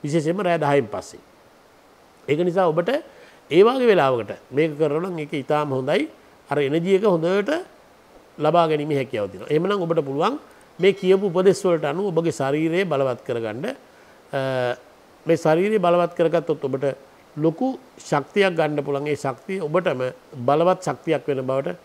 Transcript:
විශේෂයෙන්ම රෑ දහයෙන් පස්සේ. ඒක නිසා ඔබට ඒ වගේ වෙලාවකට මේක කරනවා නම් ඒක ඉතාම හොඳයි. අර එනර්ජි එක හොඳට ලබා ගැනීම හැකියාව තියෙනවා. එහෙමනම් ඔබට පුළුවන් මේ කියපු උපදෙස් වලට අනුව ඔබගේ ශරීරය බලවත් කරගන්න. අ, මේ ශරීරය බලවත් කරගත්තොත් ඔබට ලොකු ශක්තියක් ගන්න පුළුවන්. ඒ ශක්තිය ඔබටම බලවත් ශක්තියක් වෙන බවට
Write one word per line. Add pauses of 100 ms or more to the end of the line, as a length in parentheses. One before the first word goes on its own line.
විශේෂයෙන්ම
රෑ
දහයෙන්
පස්සේ. (1080)
ඒක
නිසා
ඔබට (600)
ඒ
වගේ
වෙලාවකට (180)
මේක
කරනවා
නම්
ඒක
ඉතාම
හොඳයි. (400)
අර
එනර්ජි
එක
හොඳට (840)
ලබා
ගැනීම
හැකියාව
තියෙනවා.
එහෙමනම්
ඔබට
පුළුවන් (400)
මේ
කියපු
උපදෙස්
වලට
අනුව
ඔබගේ
ශරීරය
බලවත්
කරගන්න. (600)
අ, (840)
මේ
ශරීරය
බලවත්
කරගත්තොත්
ඔබට (520)
ලොකු (300)
ශක්තියක්
ගන්න
පුළුවන්.
ඒ
ශක්තිය
ඔබටම (360)
බලවත්
ශක්තියක්
වෙන
බවට